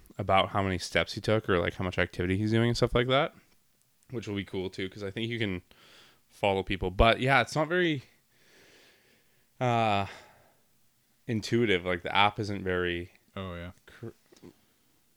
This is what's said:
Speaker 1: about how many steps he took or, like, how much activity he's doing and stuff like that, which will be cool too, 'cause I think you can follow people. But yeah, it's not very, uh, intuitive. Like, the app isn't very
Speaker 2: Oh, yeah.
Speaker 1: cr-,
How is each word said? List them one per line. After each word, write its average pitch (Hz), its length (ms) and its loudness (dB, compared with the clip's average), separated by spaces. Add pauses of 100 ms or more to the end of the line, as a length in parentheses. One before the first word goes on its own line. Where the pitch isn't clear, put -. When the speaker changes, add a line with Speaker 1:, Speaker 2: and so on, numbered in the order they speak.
(180)
Speaker 1:
about 95 320 2
how 101 120 0
many 92 160 0
steps - 340 -2
he 107 80 -8
took 110 280 0
or, 92 120 4
like, 90 140 -2
how 95 100 -4
much 90 140 -4
activity 92 380 -2
he's 107 140 0
doing 113 180 4
and 117 80 0
stuff - 180 0
like 123 140 2
that, 139 260 0 (760)
which 113 160 -8
will 104 100 -6
be 98 80 -4
cool 95 240 -6
too, 95 200 -8
'cause 101 160 -14
I 98 80 -6
think 113 160 -6
you 117 100 -6
can 95 240 -2 (680)
follow 98 360 0
people. 92 260 -2
But 113 300 4
yeah, 131 200 4
it's - 140 -2
not 151 140 -2
very, 165 340 0 (1600)
uh, 113 460 2 (1200)
intuitive. 107 560 2
Like, 90 180 -2
the - 120 -6
app 104 260 4
isn't 98 240 -6
very 90 460 -2 (260)
Speaker 2:
Oh, 95 180 -10
yeah. 87 160 -12 (160)
Speaker 1:
cr-, - 220 -16 (1080)